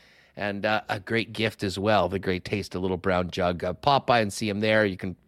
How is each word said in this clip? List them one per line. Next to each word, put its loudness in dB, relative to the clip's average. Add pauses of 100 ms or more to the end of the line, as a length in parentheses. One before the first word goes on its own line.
(360)
And, -4
uh, 2
a -4
great -4
gift -2
as -2
well, 4
the -2
great -2
taste -4
of -4
Little 0
Brown 0
Jug. -2
Uh, -2
pop 2
by 4
and -2
see -4
'em -2
there. 4
You -2
can -8 (120)